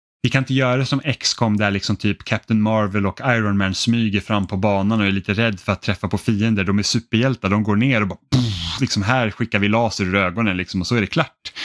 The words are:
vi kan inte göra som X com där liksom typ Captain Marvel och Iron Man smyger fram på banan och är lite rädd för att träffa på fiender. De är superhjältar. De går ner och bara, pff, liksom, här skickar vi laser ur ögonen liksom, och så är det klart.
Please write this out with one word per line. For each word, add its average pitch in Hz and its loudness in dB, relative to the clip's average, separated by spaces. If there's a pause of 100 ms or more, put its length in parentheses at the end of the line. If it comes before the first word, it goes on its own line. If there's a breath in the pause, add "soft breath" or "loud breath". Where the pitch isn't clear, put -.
(220)
vi 127 2
kan 135 2
inte 131 -4
göra 131 2
som 135 -2
X - -4
com 107 0
där 101 0
liksom 98 -2
typ - -2
Captain 110 0
Marvel 107 0
och 95 -4
Iron 113 0
Man 95 0
smyger 113 0
fram 101 -2
på 104 -4
banan 101 2
och 101 2
är 98 2
lite 98 -2
rädd 107 0
för - -2
att 92 -2
träffa 101 -2
på 104 -2
fiender. 107 0
De 101 2
är 101 0
superhjältar. 117 0
De 104 2
går 104 2
ner 120 2
och 104 0
bara, 90 -8 (120)
pff, 101 0
liksom, 107 0
här 117 0
skickar 104 -4
vi 101 2
laser 107 0
ur 92 0
ögonen 95 0
liksom, 92 -4
och 87 -6
så 120 0
är 117 2
det 95 0
klart. - -6 (120 loud breath)